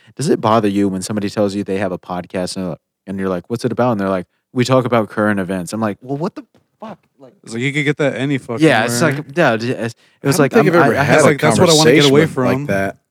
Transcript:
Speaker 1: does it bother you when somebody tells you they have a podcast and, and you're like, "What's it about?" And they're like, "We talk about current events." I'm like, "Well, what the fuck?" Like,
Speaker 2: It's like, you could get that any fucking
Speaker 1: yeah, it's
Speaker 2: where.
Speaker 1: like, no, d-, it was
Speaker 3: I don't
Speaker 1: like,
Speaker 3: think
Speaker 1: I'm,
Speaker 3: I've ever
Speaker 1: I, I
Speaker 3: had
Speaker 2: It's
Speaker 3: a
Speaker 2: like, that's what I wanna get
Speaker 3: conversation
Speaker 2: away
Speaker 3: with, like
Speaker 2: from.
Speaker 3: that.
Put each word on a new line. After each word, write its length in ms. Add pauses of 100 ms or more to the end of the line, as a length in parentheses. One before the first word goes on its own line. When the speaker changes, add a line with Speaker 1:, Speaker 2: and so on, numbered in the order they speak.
(140)
Speaker 1:
does 140
it 120
bother 280
you 200
when 140
somebody 280
tells 240
you 100
they 140
have 140
a 60
podcast 580
and, 200 (300)
and 120
you're 100
like, 220
"What's 140
it 80
about?" 200
And 80
they're 80
like, 180 (260)
"We 120
talk 200
about 240
current 320
events." 320
I'm 80
like, 200
"Well, 160
what 200
the 80 (340)
fuck?" 220 (180)
Like, 240
Speaker 2:
It's 120
like, 80
you 100
could 120
get 120
that 180
any 240
fucking 260
Speaker 1:
yeah, 200
it's 160
Speaker 2:
where. 140
Speaker 1:
like, 220
no, 200
d-, 160
it 80
was 140 (280)
Speaker 3:
I 40
don't 120
Speaker 1:
like, 140
Speaker 3:
think 160
Speaker 1:
I'm, 80
Speaker 3:
I've 100
ever 80
Speaker 1:
I, 60
I 20
Speaker 3:
had 140
Speaker 2:
It's 80
Speaker 3:
a 40
Speaker 2:
like, 120
that's 180
what 120
I 40
wanna 180
get 100
Speaker 3:
conversation 100
Speaker 2:
away 80
Speaker 3:
with, 160
like 200
Speaker 2:
from. 100
Speaker 3:
that. 320 (120)